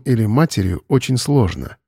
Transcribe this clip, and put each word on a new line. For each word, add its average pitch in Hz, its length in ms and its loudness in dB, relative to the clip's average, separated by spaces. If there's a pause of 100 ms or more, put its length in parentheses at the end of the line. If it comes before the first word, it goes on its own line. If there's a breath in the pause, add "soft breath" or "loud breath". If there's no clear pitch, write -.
или 113 220 2
матерью 104 600 0
очень 131 280 0
сложно. 90 720 -2